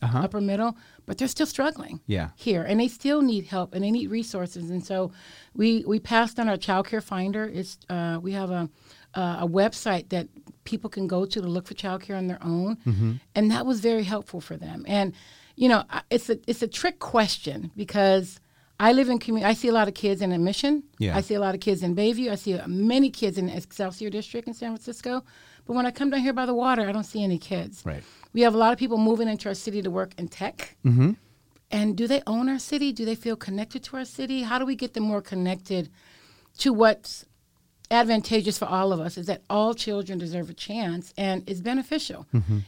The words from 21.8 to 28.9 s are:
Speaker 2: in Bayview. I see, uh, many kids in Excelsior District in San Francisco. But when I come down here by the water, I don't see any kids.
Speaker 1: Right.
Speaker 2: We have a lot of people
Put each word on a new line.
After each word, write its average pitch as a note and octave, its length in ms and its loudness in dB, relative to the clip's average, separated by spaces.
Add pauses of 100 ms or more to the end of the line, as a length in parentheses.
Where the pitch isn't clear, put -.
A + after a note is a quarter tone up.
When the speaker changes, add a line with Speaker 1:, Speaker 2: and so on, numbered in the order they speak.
Speaker 2:
in F3 120 0
Bayview. A3+ 360 2
I G3+ 40 -2
see, F#3+ 200 -2
uh, - 120 -6
many A3+ 420 4
kids G3 280 -2
in F3+ 100 0
Excelsior F#3 640 -6
District G#3+ 360 -8
in A#3+ 80 -8
San A#3 180 -8
Francisco. A#3+ 520 -8 (420)
But A#3+ 120 -6
when B3 80 2
I B3 60 0
come C#4 180 -2
down C4+ 100 2
here C4 140 2
by B3+ 120 -2
the B3 80 0
water, A#3+ 340 2
I G3 40 0
don't G#3+ 140 -2
see G#3+ 180 -4
any F#3 160 2
kids. G3 460 -8
Speaker 1:
Right. D2+ 180 -6 (300)
Speaker 2:
We A#3 80 4
have A#3 120 6
a A3 40 2
lot A3+ 160 6
of B3 40 -2
people A#3 200 0